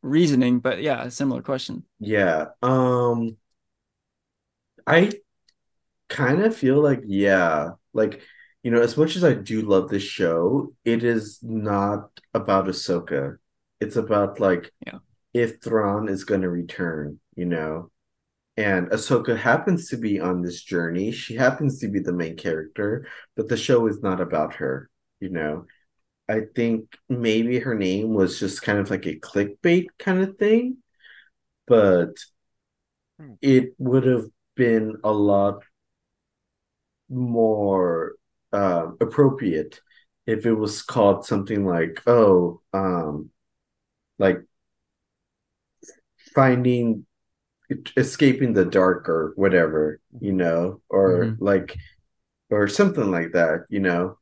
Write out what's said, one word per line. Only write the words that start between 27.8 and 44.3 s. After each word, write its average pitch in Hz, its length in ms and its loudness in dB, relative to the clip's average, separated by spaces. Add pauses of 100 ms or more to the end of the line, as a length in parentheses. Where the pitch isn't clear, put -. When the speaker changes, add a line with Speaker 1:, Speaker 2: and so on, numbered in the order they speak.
Speaker 2:
was 95 260 0
just 95 220 -6
kind 104 160 0
of 98 120 -2
like 92 160 -4
a 78 140 -6
clickbait 170 680 0 (100)
kind 185 240 0
of 190 160 -6
thing, 240 400 2 (880)
but 95 500 4 (1000)
Speaker 3:
Hmm. 135 240 -20
Speaker 2:
it 131 360 4
would 127 260 2
have 120 220 0 (300)
been 110 480 2
a 107 80 2
lot 101 500 2 (1500)
more, 107 1040 0 (380)
uh, 90 360 0 (120)
appropriate 120 800 0 (460)
if 110 200 -2
it 113 80 4
was 107 280 -4
called 101 440 2
something 101 400 -2
like, 82 400 -2
oh, 95 540 4 (120)
um, 85 580 -4 (880)
like, 95 240 2 (1900)